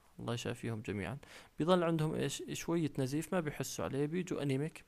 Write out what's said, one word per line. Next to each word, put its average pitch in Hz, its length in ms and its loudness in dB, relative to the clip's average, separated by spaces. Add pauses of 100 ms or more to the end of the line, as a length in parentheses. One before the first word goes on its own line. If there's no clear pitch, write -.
(200)
الله 117 140 -2
يشافيهم 117 480 -4
جميعا، 104 360 -2 (420)
بيضل 175 240 6
عندهم 160 300 4
إيش؟ 135 300 0 (100)
شوية 160 460 0
نزيف 143 340 0
ما 190 60 4
بيحسوا 143 460 -2
عليه، 135 200 2
بيجوا 170 360 -2
أنيميك، 143 460 0